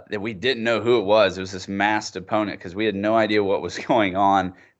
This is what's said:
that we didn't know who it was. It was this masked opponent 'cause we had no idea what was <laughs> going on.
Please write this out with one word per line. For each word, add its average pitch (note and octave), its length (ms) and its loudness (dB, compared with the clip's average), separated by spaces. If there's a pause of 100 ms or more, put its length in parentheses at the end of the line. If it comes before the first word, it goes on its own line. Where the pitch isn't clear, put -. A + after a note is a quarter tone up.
(100)
that G#2 100 -4
we A2 140 -6
didn't A2+ 300 -2
know A#2 160 2
who B2 200 4
it G2 40 -2
was. G2 340 4
It - 20 -6
was F#2+ 120 -8
this - 160 -12
masked G#2 480 -2
opponent G2 440 -4
'cause E2+ 140 -12
we G#2+ 120 -2
had G#2 100 0
no G#2+ 200 0
idea G#2+ 280 2
what F#2+ 180 0
was F2 160 -8
<laughs> - 80 -10
going G#2 300 0
on. G2 360 2 (280)